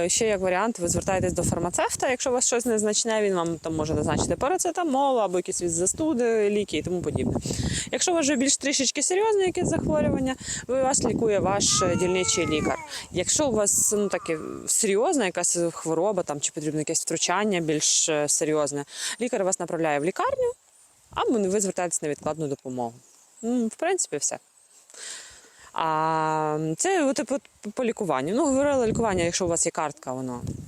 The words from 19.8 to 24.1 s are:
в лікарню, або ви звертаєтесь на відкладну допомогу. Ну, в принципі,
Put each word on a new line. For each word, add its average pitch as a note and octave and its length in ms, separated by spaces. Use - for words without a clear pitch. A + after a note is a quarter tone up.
в C#3+ 60
лікарню, A#4+ 460
або G4+ 300
ви G3 220
звертаєтесь F3+ 400
на D#3 80
відкладну D3+ 380
допомогу. B2+ 460
Ну, A#3 260
в - 80
принципі, E4+ 420